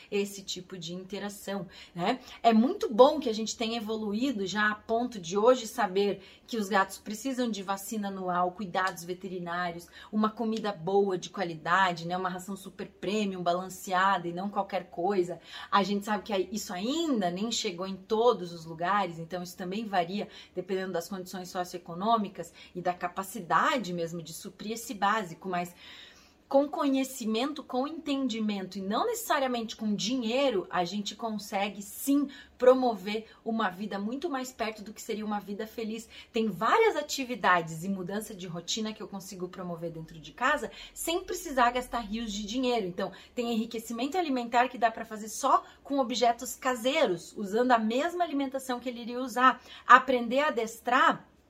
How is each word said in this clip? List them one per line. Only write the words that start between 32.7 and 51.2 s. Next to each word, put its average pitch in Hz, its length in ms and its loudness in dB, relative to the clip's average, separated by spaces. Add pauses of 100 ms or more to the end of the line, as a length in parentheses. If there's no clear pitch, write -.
uma 220 260 0
vida 196 280 -4
muito 254 320 -4
mais 262 220 -4
perto 220 320 -6
do 214 100 -14
que - 80 -16
seria 214 240 -6
uma 208 140 -2
vida 202 260 -8
feliz. 220 420 -8 (240)
Tem 220 180 2
várias 311 460 4
atividades 185 880 0
e 196 60 -4
mudança 196 460 -4
de 180 100 -10
rotina 190 480 -4
que 214 80 -14
eu 196 60 -10
consigo 185 420 -10
promover 175 400 -8
dentro 160 300 -12
de 151 120 -16
casa 269 380 0 (240)
sem 359 300 -2
precisar 262 480 2
gastar 247 300 -2
rios 214 300 -6
de 208 140 -4
dinheiro. 240 400 0
Então, 180 260 -4 (220)
tem 240 180 -2
enriquecimento 233 640 -4
alimentar 254 520 2
que 254 100 -8
dá 226 140 4
pra 226 140 -8
fazer 214 240 -10
só 294 340 4 (200)
com 277 140 -2
objetos 240 580 2
caseiros, 254 800 0
usando 220 360 2
a 233 80 8
mesma 302 440 0
alimentação 269 560 -2
que 254 100 -6
ele 240 120 -8
iria 240 180 -6
usar. 247 400 4 (280)
Aprender 247 540 8
a 302 80 4
adestrar 240 800 2 (220)